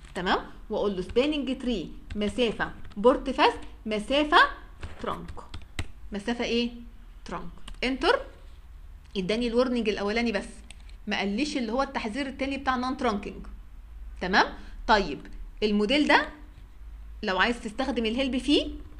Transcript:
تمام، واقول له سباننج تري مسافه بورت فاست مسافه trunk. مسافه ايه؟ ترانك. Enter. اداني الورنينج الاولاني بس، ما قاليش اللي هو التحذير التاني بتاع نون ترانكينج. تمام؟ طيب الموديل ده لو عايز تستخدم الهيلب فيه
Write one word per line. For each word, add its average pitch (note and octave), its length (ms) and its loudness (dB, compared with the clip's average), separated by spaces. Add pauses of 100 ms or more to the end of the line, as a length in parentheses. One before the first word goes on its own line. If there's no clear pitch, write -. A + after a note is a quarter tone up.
(160)
تمام، F#3+ 240 2 (300)
واقول G3+ 260 0
له F3+ 60 -4
سباننج C4 600 0
تري A#3 300 -2 (240)
مسافه G#3 560 0 (260)
بورت B3+ 320 6
فاست D4+ 300 4 (260)
مسافه C4+ 520 4 (640)
trunk. - 380 -6 (720)
مسافه A#3 320 -2
ايه؟ A#3+ 280 2 (540)
ترانك. - 240 -6 (340)
Enter. C4+ 360 2 (1000)
اداني G#3+ 300 0
الورنينج A#3+ 420 4
الاولاني A3 420 0
بس، G3 160 0 (600)
ما G#3 100 -2
قاليش G#3 400 0
اللي A#3 140 -2
هو B3+ 100 0
التحذير C4+ 460 -2
التاني C4+ 300 -4
بتاع C4 180 0
نون B3+ 220 -2
ترانكينج. G#3 500 -2 (760)
تمام؟ B3 320 4 (340)
طيب G3 320 4 (440)
الموديل G#3+ 440 4
ده A4+ 220 6 (920)
لو F#3+ 160 2
عايز A#3 200 4
تستخدم A#3 460 -2
الهيلب B3 320 2
فيه D4 300 4 (320)